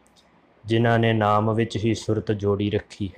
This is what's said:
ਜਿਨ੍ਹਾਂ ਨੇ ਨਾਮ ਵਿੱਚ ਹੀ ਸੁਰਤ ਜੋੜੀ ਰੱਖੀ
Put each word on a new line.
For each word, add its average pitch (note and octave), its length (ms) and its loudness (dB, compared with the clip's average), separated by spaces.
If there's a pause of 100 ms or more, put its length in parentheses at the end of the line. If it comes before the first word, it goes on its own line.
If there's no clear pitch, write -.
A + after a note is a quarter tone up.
(640)
ਜਿਨ੍ਹਾਂ A#2 340 2
ਨੇ A2+ 140 2
ਨਾਮ G#2+ 420 2
ਵਿੱਚ A2+ 220 -2
ਹੀ A2 180 0
ਸੁਰਤ A2 380 -4
ਜੋੜੀ G2+ 380 -2
ਰੱਖੀ G2+ 480 -6